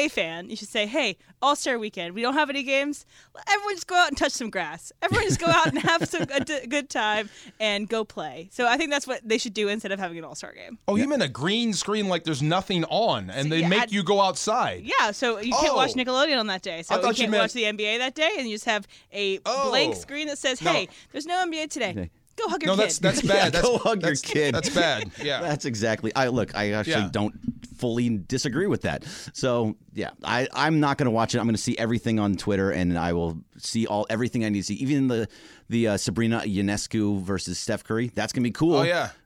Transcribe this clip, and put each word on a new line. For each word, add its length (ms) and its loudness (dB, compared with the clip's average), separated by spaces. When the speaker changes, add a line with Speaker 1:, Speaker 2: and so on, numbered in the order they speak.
Speaker 1:
A 60 2
fan, 400 -6
you 80 -10
should 100 -12
say, 180 0
"Hey, 300 -2
All-Star 380 2
Weekend, 340 -8
we 80 -6
don't 120 0
have 160 2
any 120 -4
games. 440 -2
Everyone 280 0
just 120 -12
go 80 0
out 140 6
and 80 -6
touch 160 2
some 160 -6
grass. 420 -6
Everyone 280 2
just 100 0
go 80 0
out 200 4
and 120 0
have 300 2
some, 200 -4
a 140 0
d-, 240 -6
good 220 -2
time 400 0
and 300 0
go 160 -2
play." 480 -12
So 160 0
I 80 4
think 160 0
that's 160 -2
what 160 -6
they 140 0
should 160 -4
do 160 0
instead 240 -4
of 60 -6
having 180 -6
an 80 -12
All-Star 280 -14
game. 240 -18
Speaker 2:
Oh, 80 4
Speaker 3:
Yeah. 60 4
Speaker 2:
you 60 0
mean 120 2
a 80 0
green 420 0
screen, 380 0
like, 160 0
there's 160 -2
nothing 480 0
on, 400 0
and 160 -4
Speaker 1:
So, 40 0
Speaker 2:
they 120 2
Speaker 1:
yeah, 80 2
Speaker 2:
make 140 4
Speaker 1:
at 100 -4
Speaker 2:
you 100 0
go 160 4
outside? 640 2
Speaker 1:
Yeah, 280 2
so 280 0
you 140 -2
can't 200 4
watch 220 2
Speaker 2:
Oh. 40 -2
Speaker 1:
Nickelodeon 380 2
on 100 0
that 160 -4
day. 200 -6
So 120 -2
Speaker 2:
I 20 4
Speaker 1:
you 40 0
Speaker 2:
thought 160 2
you 60 2
Speaker 1:
can't 80 2
Speaker 2:
meant 120 4
Speaker 1:
watch 100 -2
the 120 0
N 120 0
B 80 -2
A 140 0
that 140 -2
day, 240 2
and 120 -2
you 60 -4
just 100 -10
have 200 0
a 320 -2
Speaker 2:
Oh. 240 0
Speaker 1:
blank 260 2
screen 320 -8
that 100 -6
says, 240 -2
Speaker 2:
No. 120 2
Speaker 1:
"Hey, 160 -2
there's 120 -8
no 140 -2
N 100 0
B 140 -4
A 60 -6
today. 220 -4
Speaker 3:
Okay. 180 -6
Speaker 1:
Go 100 -2
hug 160 -2
your 80 2
Speaker 2:
No, 60 2
that's, 200 2
Speaker 1:
kid." 60 -6
Speaker 2:
that's 200 2
Speaker 3:
<laughs> 20 2
Yeah, 80 4
Speaker 2:
bad. 200 4
That's, 140 4
Speaker 3:
go 100 4
hug 240 0
your 100 2
Speaker 2:
that's, 100 -2
Speaker 3:
kid. 340 2
Speaker 2:
that's 140 -2
bad. 420 2
Yeah. 200 -2
Speaker 3:
<laughs> 100 -2
That's 140 -4
exactly. 500 0
I, 140 2
look, 260 0
I 160 0
actually 220 0
Speaker 2:
Yeah. 80 -2
Speaker 3:
don't 220 0
fully 320 0
disagree 480 -2
with 160 0
that. 200 -2
So, 420 0
yeah, 180 -6
I, 300 0
I'm 260 2
not 180 2
gonna 140 2
watch 240 2
it. 40 2
I'm 60 0
gonna 120 2
see 200 -2
everything 420 0
on 180 2
Twitter, 340 2
and 260 2
I 140 0
will 260 0
see 280 -2
all, 240 0
everything 360 0
I 40 0
need 100 0
to 40 -2
see, 120 -4
even 340 2
the, 180 0
the, 200 2
uh, 80 2
Sabrina 480 0
Ionescu 760 0
versus 380 -4
Steph 240 -4
Curry. 320 -2
That's 160 -2
gonna 140 0
be 60 0
cool 260 2
Speaker 2:
Oh, 60 4
yeah. 260 0